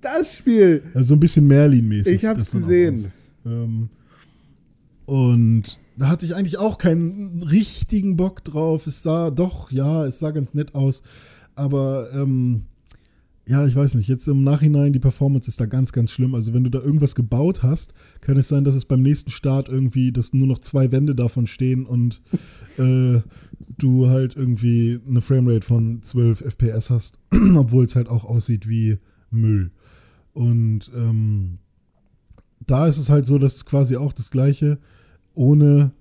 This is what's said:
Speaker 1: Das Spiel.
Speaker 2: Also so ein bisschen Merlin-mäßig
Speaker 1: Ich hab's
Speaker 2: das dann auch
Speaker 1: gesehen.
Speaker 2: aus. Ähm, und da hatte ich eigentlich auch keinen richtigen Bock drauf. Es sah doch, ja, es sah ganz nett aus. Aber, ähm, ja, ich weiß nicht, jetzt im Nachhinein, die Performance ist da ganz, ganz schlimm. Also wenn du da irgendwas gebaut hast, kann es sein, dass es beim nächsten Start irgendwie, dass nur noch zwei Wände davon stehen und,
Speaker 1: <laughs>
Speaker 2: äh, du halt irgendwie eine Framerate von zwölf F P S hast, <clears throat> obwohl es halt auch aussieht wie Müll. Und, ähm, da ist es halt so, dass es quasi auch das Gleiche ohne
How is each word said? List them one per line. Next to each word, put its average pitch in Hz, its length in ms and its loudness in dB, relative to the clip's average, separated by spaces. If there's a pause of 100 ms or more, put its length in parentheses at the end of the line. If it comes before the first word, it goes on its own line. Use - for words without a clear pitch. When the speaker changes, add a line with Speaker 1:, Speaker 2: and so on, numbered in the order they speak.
Speaker 1:
Das 311 340 -4
Spiel. 190 460 4 (120)
Speaker 2:
Also 127 140 2
so 143 60 6
ein 151 60 6
bisschen 156 260 4
Merlin-mäßig 139 680 4
Speaker 1:
Ich 196 100 -2
hab's 220 140 -2
Speaker 2:
das 110 120 -6
dann 190 120 -2
auch 160 40 -4
Speaker 1:
gesehen. 175 280 2
Speaker 2:
aus. 104 140 -8 (380)
Ähm, 113 420 -6 (1160)
und 120 720 2 (180)
da 135 120 0
hatte 175 180 0
ich 170 100 -4
eigentlich 185 220 -4
auch 208 200 -2
keinen 175 640 -2
richtigen 190 760 -2
Bock 185 280 -4
drauf. 156 420 -4
Es 147 160 -10
sah 165 280 -2
doch, 170 420 -4
ja, 147 340 -2
es 127 140 -8
sah 156 100 -4
ganz 151 240 -6
nett 147 200 -6
aus. 139 280 -2 (540)
Aber, 135 580 -4
ähm, 127 480 -2 (840)
ja, 143 200 0
ich 127 80 0
weiß 139 200 0
nicht, 107 120 0
jetzt 127 220 -4
im 139 160 2
Nachhinein, 143 480 2
die 131 80 0
Performance 139 480 0
ist - 120 -10
da 117 60 -4
ganz, 127 260 -2
ganz 117 200 -2
schlimm. 127 240 -2
Also 113 160 -4
wenn 123 100 2
du 127 80 0
da 131 100 -4
irgendwas 143 360 0
gebaut 131 480 -2
hast, 147 300 -2 (260)
kann 139 160 0
es 135 120 2
sein, 139 160 0
dass 135 120 0
es 131 80 -4
beim 131 180 0
nächsten 143 280 0
Start 135 380 -4
irgendwie, 131 440 -2
dass 120 200 -6
nur 135 140 2
noch 131 140 -2
zwei 131 320 -2
Wände 139 240 0
davon 120 320 -2
stehen 131 360 -4
und, 120 380 -2 (280)
Speaker 1:
<laughs> - 280 -20
Speaker 2:
äh, 127 420 2 (580)
du 127 300 2
halt 131 280 0
irgendwie 120 720 0
eine 123 120 0
Framerate 123 460 0
von 113 360 -2
zwölf 117 400 0
F - 160 -10
P 117 100 2
S 110 220 -4
hast, - 340 -4
<clears throat> 196 320 4
obwohl 123 300 2
es - 100 -4
halt 120 120 -2
auch 120 160 -4
aussieht 110 440 -4
wie 110 300 -2 (320)
Müll. 107 420 0 (600)
Und, 113 640 -2
ähm, 107 640 -2 (1080)
da 135 220 0
ist 151 120 0
es 131 100 -6
halt 143 180 4
so, 139 120 2
dass 135 180 0
es - 100 -18
quasi 135 300 0
auch 139 160 -6
das - 180 -12
Gleiche 143 480 0 (560)
ohne 143 560 4 (100)